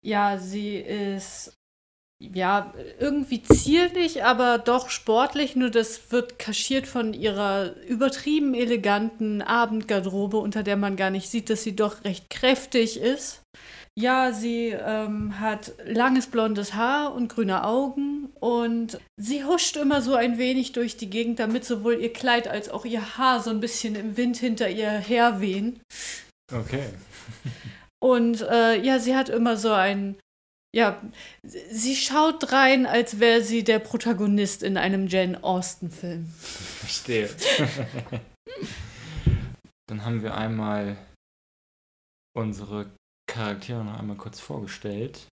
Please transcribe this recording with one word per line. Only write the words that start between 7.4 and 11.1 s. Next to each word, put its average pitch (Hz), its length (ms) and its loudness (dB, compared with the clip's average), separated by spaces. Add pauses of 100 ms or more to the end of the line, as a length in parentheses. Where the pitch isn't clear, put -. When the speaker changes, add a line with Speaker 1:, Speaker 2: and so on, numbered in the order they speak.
Speaker 1:
übertrieben 269 680 0
eleganten 214 880 0
Abendgarderobe, 208 960 0
unter 208 260 -2
der 202 140 2
man 202 200 0
gar 190 140 2